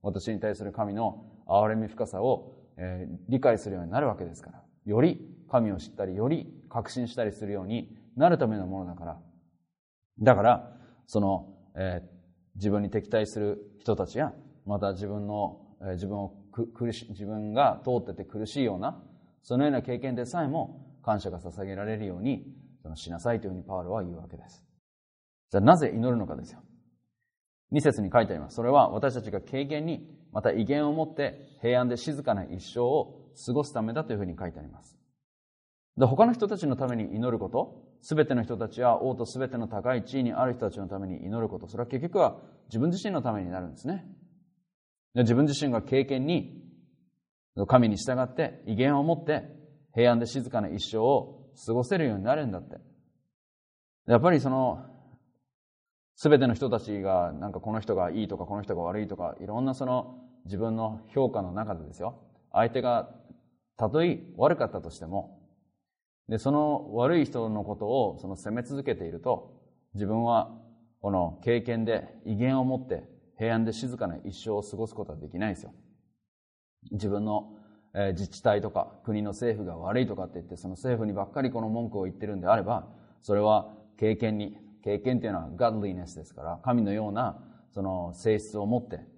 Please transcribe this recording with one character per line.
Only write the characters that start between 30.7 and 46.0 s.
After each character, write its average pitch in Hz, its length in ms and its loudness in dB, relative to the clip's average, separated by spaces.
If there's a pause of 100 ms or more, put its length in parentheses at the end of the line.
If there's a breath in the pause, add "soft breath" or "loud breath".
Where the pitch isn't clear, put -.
を 147 60 2
持 160 120 0
っ 156 80 -12
て - 480 -6
平 123 180 4
安 123 80 2
で 120 80 0
静 139 280 -6
か 120 100 2
な 95 100 -2
一 - 300 -12
生 120 60 -2
を 131 400 0 (260)
過 123 80 -2
ご 147 100 2
す - 80 -8
た 113 120 -4
め 113 100 -4
だ 151 100 -4
と 120 100 -6
い - 20 -2
う - 20 -2
ふ 101 40 -2
う 95 40 -2
に 85 100 -6
書 92 120 -6
い 82 40 -6
て 78 80 -16
あ 73 40 -14
り 71 40 -14
ま - 140 -20
す。 - 160 -20 (1000)
で、 - 120 6
他 139 180 8
の 240 80 4
人 220 140 0
た 208 100 -4
ち 170 80 -4
の 131 100 2
た 131 120 -2
め 120 80 -2
に 107 200 -4
祈 120 160 0
る 113 60 0
こ 95 120 -6
と、 - 340 -4 (180)
す - 140 -4
べ 151 100 6
て 139 80 -2
の 120 80 2
人 113 160 -4
た 113 100 -4
ち 123 140 -6
や 120 140 8
王 127 180 0
と 117 140 -4
す - 100 -10
べ 131 100 -2
て 127 120 -6
の 113 80 -4
高 113 280 -2
い 113 80 -2
地 135 180 -2
位 - 20 2
に 117 100 0
あ - 100 2
る 123 100 2
人 117 120 -4
た 95 60 0
ち - 60 -12
の 95 100 -8
た 95 100 -6
め 98 100 -6
に 90 160 -8
祈 107 160 -4
る 113 100 0
こ 92 100 -8
と、 - 80 -12
そ 101 100 -10
れ 120 60 -4
は 117 40 -6
結 131 140 -4
局 175 160 -2
は 156 200 4 (320 loud breath)
自 110 100 -2
分 151 100 4
自 190 180 -2
身 196 60 -2
の 147 80 0
た 117 100 -2
め 101 120 -2
に 87 80 -6
な 92 80 -6
る 90 80 -8
ん - 60 -14
で - 40 -20
す - 100 -8
ね。 175 200 -6 (1080)
で、 123 80 2
自 117 140 6
分 143 100 6
自 143 180 0
身 135 80 2
が 113 120 0
経 131 200 4